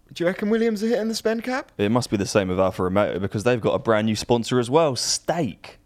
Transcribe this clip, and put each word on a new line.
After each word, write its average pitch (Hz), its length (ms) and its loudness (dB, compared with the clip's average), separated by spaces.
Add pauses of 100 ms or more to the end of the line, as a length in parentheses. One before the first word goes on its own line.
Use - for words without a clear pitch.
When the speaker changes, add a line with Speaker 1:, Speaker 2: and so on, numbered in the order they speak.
(120)
Speaker 1:
Do 135 100 -6
you 170 60 2
reckon 202 220 -2
Williams 226 340 0
are - 20 0
hitting 226 220 0
the 220 80 -4
spend 226 260 -2
cap? 254 360 -6
Speaker 2:
It 104 120 2
must 120 200 0
be 113 60 0
the 95 100 0
same 101 220 2
with 90 120 0
Alfa 95 240 2
Romeo 90 340 0
because 98 240 -4
they've 120 180 2
got 104 140 2
a 95 60 0
brand 110 260 2
new 110 80 0
sponsor 120 460 0
as 117 100 -2
well, 151 240 4
Steak. - 920 -4